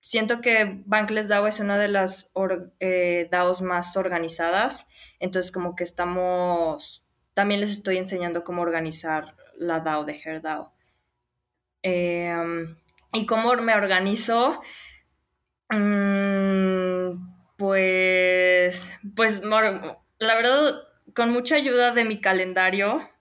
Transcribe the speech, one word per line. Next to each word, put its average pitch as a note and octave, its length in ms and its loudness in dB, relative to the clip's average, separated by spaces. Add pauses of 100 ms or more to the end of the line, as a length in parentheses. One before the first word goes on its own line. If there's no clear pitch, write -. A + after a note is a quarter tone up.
siento A3+ 400 0
que A3 460 0
Bankless G#3+ 420 0
dao G#3 180 2
es G#3+ 140 0
una G3+ 160 0
de G#3 120 2
las F#3+ 440 0
or-, F3+ 480 -4
eh, F3+ 500 0
daos F3+ 300 2
más F3+ 380 0
organizadas, F3 880 -2 (300)
entonces F#3 340 -2
como F3+ 240 -6
que F3 80 -4
estamos, F3+ 1200 -2 (280)
también G3+ 260 0
les G#3 120 -2
estoy G3 260 -2
enseñando F3 440 -4
cómo F3 200 -4
organizar D#3+ 760 -4 (220)
la E3+ 220 -2
dao D#3 260 -2
de D3 180 -12
HairDAO. D#3+ 480 -8 (1080)
Em, E3+ 920 -2 (360)
¿y A3+ 140 -2
cómo A3+ 300 2
me A#3 180 2
organizo? G#3 840 2 (1300)
Mm, F#3+ 1300 0 (360)
pues, F#3 1300 4 (240)
pues, G#3+ 300 2
mor-, G#3 540 0 (200)
la A3+ 160 2
verdad, B3+ 480 2 (320)
con A#3 160 2
mucha B3 260 2
ayuda B3 360 2
de A#3 120 2
mi G#3+ 160 -4
calendario F#3+ 880 0 (120)